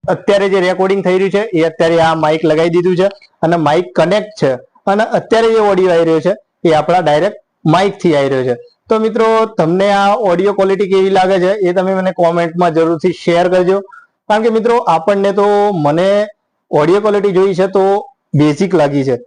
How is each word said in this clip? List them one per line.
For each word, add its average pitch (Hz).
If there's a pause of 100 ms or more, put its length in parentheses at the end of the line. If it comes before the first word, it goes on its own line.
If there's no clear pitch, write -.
અત્યારે 196
જે 190
રેકોર્ડિંગ 185
થઈ 185
રહ્યું 190
છે 202
એ 190
અત્યારે 165
આ 160
માઇક 160
લગાવી 160
દીધું 175
છે 185 (340)
અને 165
માઇક 165 (100)
કનેક્ટ 196 (120)
છે 135 (340)
અને 202
અત્યારે 226
જે 226
ઓડિયો 190
આવી 170
રહ્યો 160
છે 180 (340)
એ 156
આપણા 170
ડાયરેક્ટ 160 (300)
માઇકથી 175
આવી 139
રહ્યો 131
છે. 123 (340)
તો 220
મિત્રો, 220
તમને 190
આ 202
ઓડિયો 196
ક્વોલિટી 190
કેવી 190
લાગે 190
છે 185
એ 190
તમે 190
મને 185
કોમેન્ટમાં 170
જરૂરથી 165
શેર 175
કરજો, 185 (500)
કારણ 214
કે 233
મિત્રો, 220
આપણને 196
તો, 208
મને 185 (440)
ઓડિયો 165
ક્વોલિટી 202
જોઈ 190
છે 190
તો 196 (260)
બેઝિક 151
લાગી 143
છે. 127